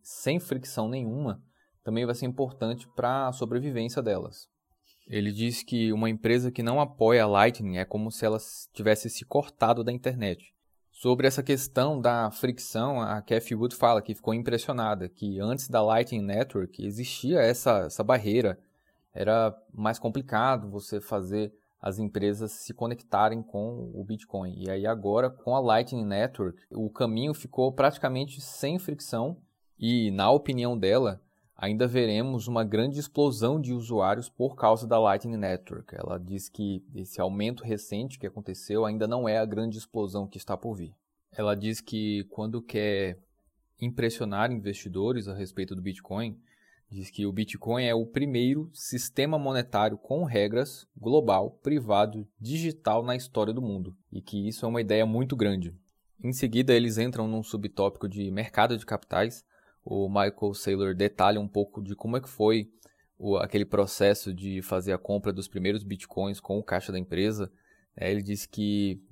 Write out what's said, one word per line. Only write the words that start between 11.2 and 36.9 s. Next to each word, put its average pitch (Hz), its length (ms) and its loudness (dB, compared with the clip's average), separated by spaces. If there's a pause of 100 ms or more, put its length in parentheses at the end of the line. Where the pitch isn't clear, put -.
essa 135 140 4
questão 135 580 0
da 117 300 4
fricção, 123 720 -2
a 104 200 -2
Cathie 113 340 0
Wood 120 200 0
fala 117 260 6
que 107 120 -6
ficou 110 200 -2
impressionada, 113 760 -2
que 98 320 -6
antes 127 300 -4
da 120 120 4
Lightning 110 400 2
Network 101 640 -2
existia 127 540 -2
essa, 117 460 4
essa 90 180 -4
barreira. 107 560 2 (540)
Era 110 440 2 (160)
mais 107 240 -2
complicado 117 720 0
você 101 300 -8
fazer 104 540 -2 (280)
as 98 180 -4
empresas 104 540 -2
se - 200 -12
conectarem 113 680 0
com 117 500 -8
o 101 120 -10
Bitcoin. 98 520 -8
E 92 140 -6
aí 98 160 -2
agora, 113 420 2
com 127 240 -4
a 135 60 2
Lightning 117 460 2
Network, 101 520 -2 (140)
o 107 180 -4
caminho 120 440 0
ficou 131 400 -2
praticamente 139 640 0
sem 156 400 -4
fricção 151 560 -6 (420)
e, 113 340 2
na 98 200 6
opinião 123 460 2
dela, 101 440 2 (360)
ainda 107 280 0
veremos 120 640 0
uma 117 160 0
grande 117 380 0
explosão 143 580 2
de 123 140 -2
usuários 113 560 0
por 135 260 -2
causa 110 320 4
da 113 100 4
Lightning 110 380 2
Network. 92 580 -6
Ela - 240 -6
diz 95 300 -10
que 98 340 -4 (140)